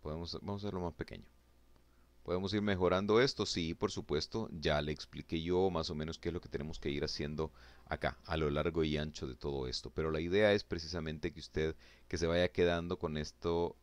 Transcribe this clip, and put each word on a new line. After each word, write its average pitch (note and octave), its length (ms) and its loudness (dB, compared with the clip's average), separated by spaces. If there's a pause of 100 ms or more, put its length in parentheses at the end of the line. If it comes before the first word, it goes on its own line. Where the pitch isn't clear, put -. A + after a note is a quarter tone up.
podemos, E2 400 -6
vamos G2+ 200 -6
a G#2 60 -4
hacerlo F#2 160 -4
más E2+ 100 -4
pequeño. - 320 -10 (960)
¿Podemos F2+ 320 -2
ir G#2 80 2
mejorando G2 580 4
esto? B2 260 2
Sí, E2 280 -2
por - 180 -2
supuesto. - 580 -4
Ya D2+ 320 2
le D2 80 -2
expliqué D2+ 520 -6
yo F2+ 280 4
más E2 200 -2
o E2+ 40 -4
menos D#2 240 -6
qué F2 120 -4
es - 20 -4
lo E2+ 80 -4
que - 80 -16
tenemos D2+ 320 -6
que D2+ 100 -2
ir C#2+ 140 0
haciendo D2+ 480 -4 (320)
acá, D2+ 420 -2
a E2+ 100 -2
lo D#2 140 2
largo D#2 320 2
y D2+ 140 2
ancho D2+ 320 -4
de B1+ 80 -8
todo C#2 320 -4
esto. - 220 -6
Pero D#2+ 200 -2
la D#2+ 100 0
idea G2+ 320 6
es G#2 120 2
precisamente D#2+ 680 -4
que - 80 -14
usted, D#2 360 -2 (320)
que F2+ 100 -4
se E2 80 2
vaya F2 220 4
quedando F2 500 2
con D#2 180 -4
esto E2+ 680 -2